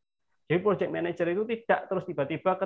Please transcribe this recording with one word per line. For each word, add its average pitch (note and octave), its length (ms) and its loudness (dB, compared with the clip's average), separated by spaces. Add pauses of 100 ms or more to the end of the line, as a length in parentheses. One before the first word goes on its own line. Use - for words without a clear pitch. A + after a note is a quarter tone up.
(500)
Jadi E3 120 4
project F#3+ 300 2
manager E3+ 380 -2
itu G3 160 0
tidak A3+ 420 0
terus F#3 160 -2
tiba-tiba D#3+ 600 -2